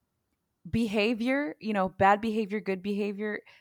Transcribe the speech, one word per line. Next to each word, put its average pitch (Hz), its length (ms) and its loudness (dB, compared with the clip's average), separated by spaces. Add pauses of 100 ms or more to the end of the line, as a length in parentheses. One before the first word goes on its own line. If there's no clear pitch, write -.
(680)
Behavior, 233 920 0
you 214 120 -4
know, 190 160 0
bad 202 320 6
behavior, 214 400 -2
good 190 220 -4
behavior, 208 580 -4 (200)